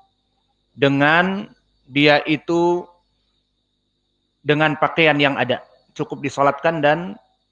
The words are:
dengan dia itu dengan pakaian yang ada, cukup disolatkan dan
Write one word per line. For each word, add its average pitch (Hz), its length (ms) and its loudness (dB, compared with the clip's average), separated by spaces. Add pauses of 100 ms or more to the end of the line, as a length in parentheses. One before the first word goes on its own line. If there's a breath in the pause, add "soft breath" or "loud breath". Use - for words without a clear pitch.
(800)
dengan 156 720 0 (400)
dia 147 400 2
itu 170 560 -2 (1600)
dengan 151 320 0
pakaian 151 400 2
yang 143 160 2
ada, 123 320 -4 (320)
cukup 147 240 -10
disolatkan 143 560 -2
dan 165 400 -2 (340)